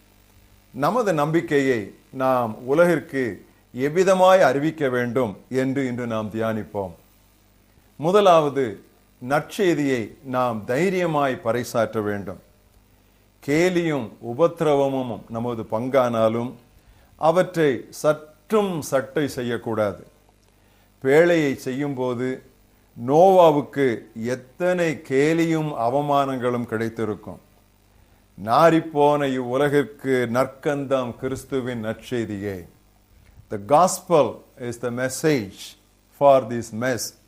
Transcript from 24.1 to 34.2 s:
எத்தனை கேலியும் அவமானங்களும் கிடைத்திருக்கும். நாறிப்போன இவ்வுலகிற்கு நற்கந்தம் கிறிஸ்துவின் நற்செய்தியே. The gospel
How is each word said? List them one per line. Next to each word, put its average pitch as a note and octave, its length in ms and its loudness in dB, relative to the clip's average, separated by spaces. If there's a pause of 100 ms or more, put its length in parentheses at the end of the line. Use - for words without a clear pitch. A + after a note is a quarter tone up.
எத்தனை D#3+ 840 -4
கேலியும் D#3 720 0
அவமானங்களும் C3 840 0
கிடைத்திருக்கும். A2 760 -6 (1040)
நாறிப்போன D3 840 4
இவ்வுலகிற்கு C3 960 0
நற்கந்தம் C3 880 -2
கிறிஸ்துவின் B2+ 680 -6
நற்செய்தியே. G#2 840 -6 (840)
The A2 80 -8 (100)
gospel D#3 720 2 (220)